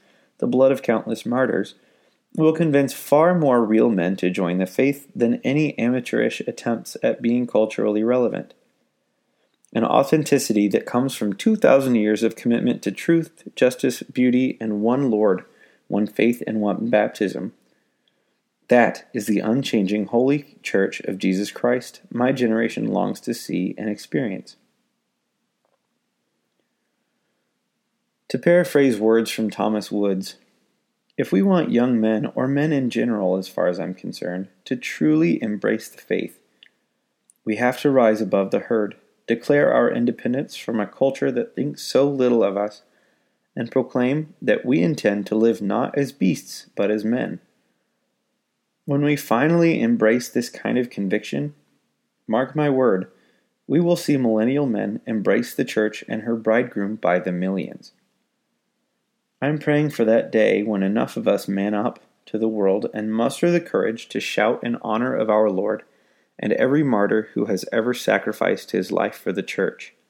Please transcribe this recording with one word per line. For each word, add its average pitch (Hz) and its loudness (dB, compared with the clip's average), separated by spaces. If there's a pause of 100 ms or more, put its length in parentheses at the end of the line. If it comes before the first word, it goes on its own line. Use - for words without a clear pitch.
(400)
the - 0
blood 131 4
of 131 -2
countless 113 -2
martyrs, 120 -2 (600)
will 156 4
convince 143 2
far 170 4
more 127 4
real 110 4
men 95 0
to 92 0
join 90 -2
the 92 0
faith 139 -2
than 117 0
any 143 0
amateurish 117 -2
attempts - -6
at 113 0
being 120 0
culturally 107 0
relevant. 117 -2 (1200)
An - 0
authenticity 139 2
that 110 0
comes 131 -2
from 104 -4
two 220 0
thousand 131 4
years 107 2
of 113 -2
commitment 117 0
to 110 -2
truth, - -2 (120)
justice, 127 2
beauty, 127 2
and 107 -2
one 127 2
Lord, 104 2 (440)
one 104 0
faith, 117 0
and 110 -4
one 104 -2
baptism. 104 -2 (1160)
That - 2
is 107 -6
the 104 0
unchanging 107 0
Holy 131 0
Church - -2
of 98 -6
Jesus 95 0
Christ - -2 (100)
my 123 0
generation 113 -2
longs 98 -2
to 120 -6
see 95 -6
and 107 -6
experience. 104 -8 (3750)
To 127 -2
paraphrase 147 4
words 110 4
from 110 -2
Thomas 104 -4
Woods, 98 -2 (840)
if 131 -2
we 190 4
want 190 2
young 120 2
men, 110 0
or 127 -2
men 143 0
in 135 0
general 107 0
as 95 -4
far 90 0
as 90 0
I'm 92 -6
concerned, 92 -8 (160)
to 127 -4
truly 156 0
embrace 107 -4
the - -20
faith, - -6 (1040)
we 107 -4
have 123 -2
to 147 2
rise 113 4
above 98 0
the 101 0
herd, 110 -2 (320)
declare 143 2
our 120 4
independence 120 -2
from 117 -4
a 101 -2
culture 139 0
that 120 -4
thinks 143 -6
so 139 2
little 123 2
of 98 0
us, 104 -6 (720)
and 117 -6
proclaim 135 0
that - 0
we 143 2
intend 104 0
to - -2
live 110 2
not 104 -2
as 139 -2
beasts, - -2
but 101 0
as 107 0
men. 120 -2 (1400)
When 143 0
we 147 2
finally 160 2
embrace 117 2
this 120 -4
kind 117 -4
of 123 -2
conviction, 110 -4 (720)
mark 131 -2
my 151 0
word, 120 2 (560)
we 139 2
will 175 2
see 147 0
millennial 123 2
men 104 -4
embrace 110 0
the 139 -2
church 107 -2
and 113 -8
her 117 -2
bridegroom 110 -2
by 90 0
the 92 -4
millions. 92 -6 (1500)
I'm 151 0
praying 151 0
for 120 -2
that 113 2
day 104 2
when 104 -2
enough 110 -2
of 113 -4
us 98 0
man 98 -2
up 113 -4 (280)
to 110 -6
the 110 0
world 104 0
and 110 -4
muster 127 0
the 175 2
courage 110 -4
to 107 -8
shout - 0
in 120 -4
honor 117 -2
of 110 0
our 107 4
Lord 104 -2 (540)
and - -2
every 139 2
martyr 110 0
who 113 -2
has 95 -4
ever 117 0
sacrificed 101 -2
his 95 -2
life 92 -2
for - -6
the 92 -4
church. - -6 (160)